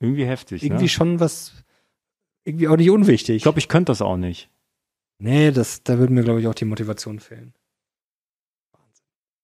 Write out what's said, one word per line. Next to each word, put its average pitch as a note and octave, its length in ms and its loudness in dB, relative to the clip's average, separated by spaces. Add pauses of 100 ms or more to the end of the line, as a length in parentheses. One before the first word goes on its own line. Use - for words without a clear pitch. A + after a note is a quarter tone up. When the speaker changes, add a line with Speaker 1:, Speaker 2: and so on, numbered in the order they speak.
Speaker 1:
Irgendwie C3+ 260 -2
heftig, B2 380 -8
Speaker 2:
irgendwie E3+ 200 -2
Speaker 1:
ne? E3+ 40 2
Speaker 2:
schon E3+ 320 -2
was, - 320 -4 (920)
irgendwie D#3+ 240 -4
auch D#3+ 80 4
nicht E3 140 6
unwichtig. F3 460 4
Speaker 1:
Ich G#2+ 80 -4
glaub, D#3 120 2
ich D3+ 120 -4
könnte E3+ 240 2
das A2 100 -2
auch F#2 140 -2
nicht. F2+ 340 -8 (680)
Speaker 2:
Nee, C#3+ 340 2
das, B2 320 -4
da B2 140 0
würde B2+ 140 2
mir, B2 120 4
glaub A2+ 140 0
ich, A2+ 100 -2
auch A2+ 60 -4
die - 100 -8
Motivation G#2+ 560 -8
fehlen. A#2+ 340 -20 (1200)
Wahnsinn. - 320 -20 (400)